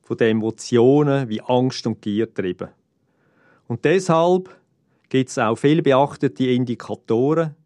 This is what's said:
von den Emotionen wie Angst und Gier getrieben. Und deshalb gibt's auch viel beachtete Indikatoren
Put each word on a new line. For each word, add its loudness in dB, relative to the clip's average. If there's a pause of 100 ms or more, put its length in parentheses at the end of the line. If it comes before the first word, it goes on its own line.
von -8
den 2
Emotionen 2
wie -8
Angst -2
und -6
Gier -2
getrieben. -8 (960)
Und -10
deshalb 2 (640)
gibt's -2
auch 0
viel 2
beachtete 0
Indikatoren -2 (120)